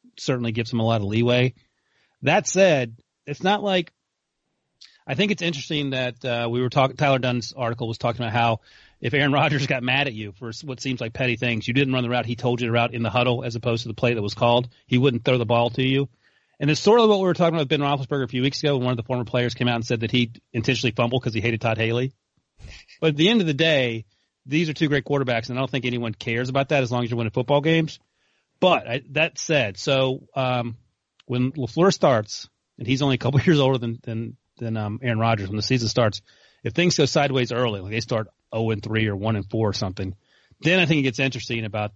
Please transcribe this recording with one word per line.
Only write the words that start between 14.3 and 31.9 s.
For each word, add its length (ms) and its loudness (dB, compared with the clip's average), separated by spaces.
called, 340 2
he 120 2
wouldn't 260 2
throw 140 4
the 80 -2
ball 240 2
to 160 -4
you. 220 0
And 120 0
it's 100 0
sort 200 6
of 80 6
what 100 4
we 60 0
were 100 2
talking 200 2
about 80 0
with 60 -4
Ben 120 2
Roethlisberger 440 -2
a 40 -4
few 140 -2
weeks 200 0
ago 140 2
when 100 -2
one 60 0
of 40 -2
the 80 -4
former 200 -4
players 300 -2
came 140 0
out 80 0
and 100 -4
said 140 -2
that 100 -4
he 220 2
intentionally 440 0
fumbled 260 0
'cause 120 -4
he 80 -4
hated 180 -2
Todd 180 -2
Haley. 340 -2
But 100 2
at 60 0
the 120 4
end 140 4
of 40 -2
the 80 0
day, 520 0
these 240 0
are 40 -4
two 140 0
great 160 0
quarterbacks, 460 -2
and 80 -6
I 20 -2
don't 100 -4
think 140 -4
anyone 300 -4
cares 340 -4
about 220 0
that 120 2
as 80 -4
long 140 -2
as 60 -4
you're 80 -4
winning 140 -2
football 280 2
games. 400 0
But 300 2
I, 220 -4
that 280 -2
said, 380 0
so, 460 0
um, 420 -2
when 260 0
LaFleur 400 2